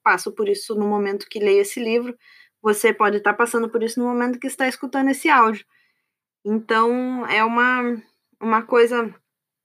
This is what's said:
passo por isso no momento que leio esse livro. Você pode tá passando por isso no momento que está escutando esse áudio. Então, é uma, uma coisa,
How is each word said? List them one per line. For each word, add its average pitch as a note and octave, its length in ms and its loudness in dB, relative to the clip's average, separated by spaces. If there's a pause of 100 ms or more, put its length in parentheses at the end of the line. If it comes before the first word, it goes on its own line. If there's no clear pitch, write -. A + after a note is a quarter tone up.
passo G3+ 300 0
por G#3 160 -4
isso G3+ 260 -4
no G#3 140 0
momento G3+ 400 -2
que A3+ 100 -10
leio G3+ 220 4
esse G3+ 180 -4
livro. A#3+ 380 -2 (460)
Você G#3+ 280 2
pode G#3 300 0
tá G#3 140 0
passando A#3 340 -2
por A3+ 140 -2
isso A3+ 180 -4
no A#3+ 60 -2
momento B3 320 -2
que C4+ 80 -8
está C4+ 200 -4
escutando C4+ 440 -2
esse C4+ 180 -2
áudio. A3+ 380 2 (760)
Então, A#3 840 0
é A3 180 2
uma, A#3+ 580 0 (380)
uma A3 220 0
coisa, A#3 520 2 (500)